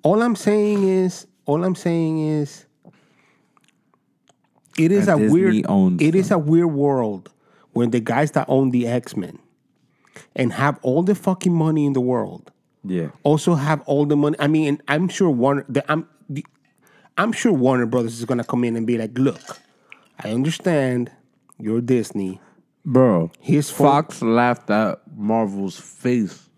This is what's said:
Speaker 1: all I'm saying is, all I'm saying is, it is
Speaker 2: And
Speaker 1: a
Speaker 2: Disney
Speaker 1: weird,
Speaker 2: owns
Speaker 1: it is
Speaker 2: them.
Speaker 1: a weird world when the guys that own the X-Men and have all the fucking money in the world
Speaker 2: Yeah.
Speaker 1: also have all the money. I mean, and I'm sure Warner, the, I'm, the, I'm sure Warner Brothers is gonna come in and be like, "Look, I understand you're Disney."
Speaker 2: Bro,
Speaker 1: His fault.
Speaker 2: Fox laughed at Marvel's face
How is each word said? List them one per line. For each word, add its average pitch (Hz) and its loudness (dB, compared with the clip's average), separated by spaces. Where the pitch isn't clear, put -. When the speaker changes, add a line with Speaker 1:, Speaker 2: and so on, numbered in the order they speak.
Speaker 1:
all 208 2
I'm 233 0
saying 208 2
is, 185 0
all 156 0
I'm 185 0
saying 165 -2
is, 151 -4
it 165 4
is 202 2
Speaker 2:
And 160 4
Speaker 1:
a 107 2
Speaker 2:
Disney 151 4
Speaker 1:
weird, 190 2
Speaker 2:
owns 95 2
Speaker 1:
it 160 2
is 190 2
Speaker 2:
them. 208 2
Speaker 1:
a - 2
weird 160 2
world 127 -2
when 120 0
the 120 0
guys 131 -2
that - -2
own 135 2
the 120 0
X-Men - -6
and 123 0
have 139 -2
all 135 0
the 196 2
fucking 185 -2
money 156 2
in 139 0
the 131 0
world 113 -4
Speaker 2:
Yeah. 90 -4
Speaker 1:
also 156 2
have 147 -2
all 147 2
the 147 2
money. 147 0
I 147 0
mean, 156 2
and 147 -2
I'm 160 0
sure 175 0
Warner, 135 0
the, 120 -2
I'm, 165 -2
the, 131 -8
I'm 214 0
sure 226 0
Warner 127 2
Brothers 117 -4
is 117 -8
gonna 120 -4
come 123 -2
in 117 -2
and 113 -4
be 120 0
like, 110 -6
"Look, - -2
I 104 -8
understand 131 -2
you're 110 -2
Disney." 104 -2
Speaker 2:
Bro, 120 2
Speaker 1:
His 143 0
fault. 143 2
Speaker 2:
Fox - -12
laughed 120 0
at 104 0
Marvel's 101 -2
face - -4